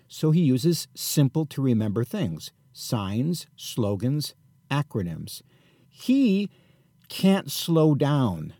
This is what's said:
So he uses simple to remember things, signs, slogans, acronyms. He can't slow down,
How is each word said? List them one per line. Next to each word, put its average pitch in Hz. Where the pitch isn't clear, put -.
So -
he 170
uses 143
simple 156
to -
remember 110
things, 117
signs, 120
slogans, 117
acronyms. 98
He 214
can't 190
slow 160
down, 131